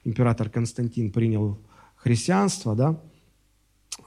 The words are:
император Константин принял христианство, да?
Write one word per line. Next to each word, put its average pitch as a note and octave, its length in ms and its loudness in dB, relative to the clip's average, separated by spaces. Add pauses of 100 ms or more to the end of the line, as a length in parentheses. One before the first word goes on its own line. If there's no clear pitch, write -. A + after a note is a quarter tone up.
император A#2 440 0
Константин A#2 640 -2
принял G#2+ 480 0 (380)
христианство, E3+ 760 0
да? D3+ 260 0 (1080)